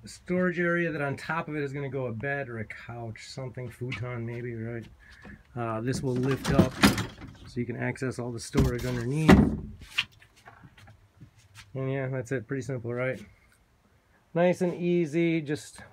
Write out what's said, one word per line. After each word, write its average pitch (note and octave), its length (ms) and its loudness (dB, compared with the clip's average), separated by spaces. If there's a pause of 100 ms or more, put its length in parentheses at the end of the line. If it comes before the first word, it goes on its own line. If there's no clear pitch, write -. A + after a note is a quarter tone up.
storage F3+ 540 0
area E3+ 320 2
that D3+ 100 -4
on C#3 160 -2
top E3 300 -4
of D3+ 80 -6
it D3 80 -2
is C3+ 100 -4
gonna C#3+ 160 -4
go C3+ 160 -2
a A#2 80 -4
bed C#3 340 -4
or A#2 120 -8
a G#2+ 60 -4
couch, A#2 640 -12
something, B2+ 420 -8
futon B2 560 -6
maybe, A#2+ 260 -6
right? A2+ 320 -6 (720)
Uh, A2+ 260 -2
this B2+ 220 0
will B2+ 100 0
lift B2+ 400 2
up - 180 8 (760)
so - 120 -6
you A#2+ 60 0
can A#2 120 -6
access B2 420 -2
all A#2+ 120 -4
the A#2 80 -8
storage B2 460 2
underneath. B2+ 460 4 (2500)
And C3+ 180 -2
yeah, C3+ 180 -2
that's C3 220 -4
it, B2 160 -2
pretty C#3 140 -2
simple, A#2+ 320 -4
right? B2 260 -2 (1120)
Nice F3 280 6
and F3 140 2
easy, E3+ 680 2
just, C#3+ 380 -6 (120)